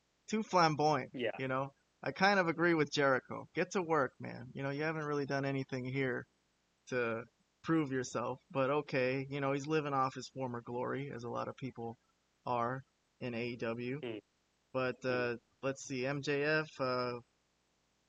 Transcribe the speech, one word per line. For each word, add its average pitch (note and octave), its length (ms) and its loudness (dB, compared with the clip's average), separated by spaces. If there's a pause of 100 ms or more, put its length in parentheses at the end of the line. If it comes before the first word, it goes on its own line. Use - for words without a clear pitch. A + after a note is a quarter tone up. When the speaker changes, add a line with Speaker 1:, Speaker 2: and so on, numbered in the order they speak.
(280)
Speaker 1:
too A3 140 0
flamboyant, D#3 680 4
Speaker 2:
Yeah. A#2+ 260 -4
Speaker 1:
you C3 100 -2
know. C3+ 260 -2 (280)
I C#3 100 -4
kind G3 280 4
of E3+ 80 4
agree E3 260 4
with D3 180 2
Jericho. B2+ 640 2
Get D#3 180 -2
to G3 100 0
work, D#3 380 2
man. A#2+ 340 -10
You C3+ 80 -6
know, C#3 80 -2
you C#3 140 -2
haven't D#3+ 220 -2
really C#3+ 200 0
done C#3 200 0
anything C3+ 400 -2
here B2+ 400 -2 (640)
to A#2 360 0 (380)
prove D#3+ 300 2
yourself, B2 480 -2 (100)
but C3+ 200 2
okay, C3+ 600 2
you C#3+ 100 -4
know, C3+ 120 2
he's C#3 140 -2
living D3 280 0
off C3+ 200 2
his B2+ 160 -10
former A#2+ 320 -6
glory, B2 500 -4
as A#2+ 120 -8
a A#2+ 60 -6
lot A#2+ 180 -4
of A#2 80 -10
people A#2 420 -8 (480)
are B2 380 0 (360)
in B2 140 -4
A A#2+ 160 -2
E A#2 60 -6
W. A#2+ 460 -4
Speaker 2:
Mm. A2 180 -6 (520)
Speaker 1:
But, B2+ 360 -2
Speaker 2:
Mm. B2 180 2
Speaker 1:
uh, A#2+ 120 -2 (240)
let's C3+ 220 -2
see, B2+ 220 -2
M C#3+ 160 -2
J C#3+ 220 0
F, D#3 240 2 (120)
uh, B2 400 -2 (880)